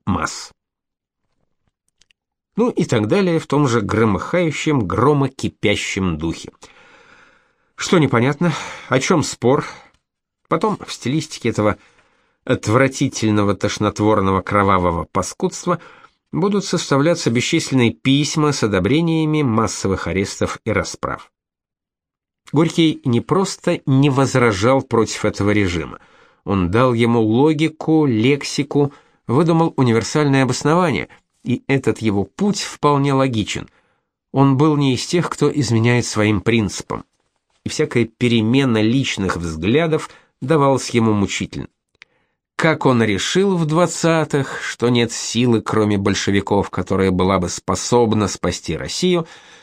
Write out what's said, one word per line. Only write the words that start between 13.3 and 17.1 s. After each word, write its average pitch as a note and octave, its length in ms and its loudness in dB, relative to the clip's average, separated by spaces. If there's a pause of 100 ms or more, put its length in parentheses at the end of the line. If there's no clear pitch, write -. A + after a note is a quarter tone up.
тошнотворного, G2+ 880 0
кровавого F#2 640 2
паскудства - 760 -4 (500)
будут G3 340 -2
составляться D3 680 0